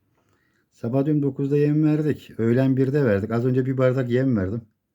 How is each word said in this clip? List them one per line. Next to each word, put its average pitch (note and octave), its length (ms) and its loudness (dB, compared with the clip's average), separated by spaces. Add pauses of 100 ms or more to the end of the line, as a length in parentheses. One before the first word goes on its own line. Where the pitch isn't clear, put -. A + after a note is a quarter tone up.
(720)
Sabah C3+ 340 -2
diyorum D3+ 180 0
dokuzda C#3 340 -2
yem D3 260 2
verdik. D3+ 540 -2
Öğlen B2+ 400 2
birde C3+ 280 0
verdik. G#2 260 0
Az A#2 140 -2
önce B2+ 200 0
bir C3 120 -4
bardak B2+ 320 0
yem B2+ 280 0
verdim. G2 240 -4 (340)